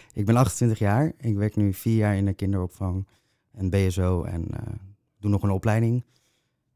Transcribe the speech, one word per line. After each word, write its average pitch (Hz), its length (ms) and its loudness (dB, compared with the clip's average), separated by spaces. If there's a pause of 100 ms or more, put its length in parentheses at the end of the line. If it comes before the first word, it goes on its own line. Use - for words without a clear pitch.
(120)
Ik 104 140 -4
ben 113 100 4
achtentwintig 110 420 2
jaar. 110 400 2
Ik 110 180 -2
werk 104 200 -2
nu 101 180 2
vier 113 220 0
jaar 104 200 2
in 98 80 0
de 98 80 0
kinderopvang 95 720 -4 (460)
en 95 180 -4
B 92 60 0 (120)
S 90 100 -2
O 90 260 0
en, 82 260 -6
eh, - 100 -8 (600)
doe 101 100 -2
nog 101 120 2
een 101 80 2
opleiding. 113 540 0 (720)